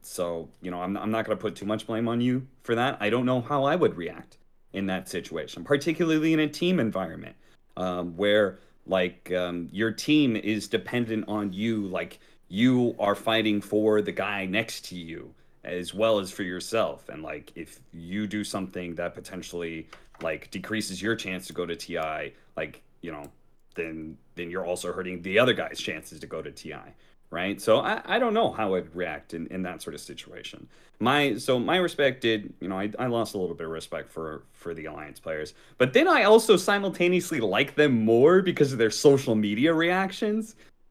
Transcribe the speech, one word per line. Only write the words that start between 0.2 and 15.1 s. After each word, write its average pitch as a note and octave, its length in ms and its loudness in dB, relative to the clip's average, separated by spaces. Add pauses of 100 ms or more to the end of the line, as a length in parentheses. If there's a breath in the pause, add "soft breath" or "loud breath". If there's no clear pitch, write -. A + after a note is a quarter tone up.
you F2+ 100 -8
know, F2+ 120 -6
I'm, F#2+ 140 -4
I'm G#2+ 140 -4
not A2 140 -2
gonna A2 120 -2
put G2 200 -6
too G2 100 -10
much A2 200 -4
blame A#2 220 -2
on A#2 120 0
you B2+ 260 0 (160)
for A#2 120 -2
that. B2 260 0
I G#2 100 2
don't B2 160 2
know B2+ 140 2
how C3+ 240 0
I D3 120 2
would A2+ 200 2
react - 420 -12 (340)
in G2 140 -2
that F#2 220 -4
situation, E2 560 -8
particularly D#3+ 680 2
in D#3 80 4
a D3+ 80 2
team F3 300 0
environment, F#2 580 -2 (400 soft breath)
um, F2+ 400 -4
where, G#2 420 4 (280 loud breath)
like, F2+ 460 0
um, F2 400 -2
your G#2+ 200 0
team C#3+ 440 2
is G#2 320 -2
dependent A2 600 -2
on G#2 240 -2
you. G#2+ 340 -2
Like, F2+ 320 -6 (300 soft breath)
you A#2+ 500 2
are G2+ 160 2
fighting G#2+ 460 2
for G#2+ 420 4
the F#2+ 100 -2
guy G2 320 -4
next G2 420 -4
to F2+ 100 -12
you E2 360 -14 (300)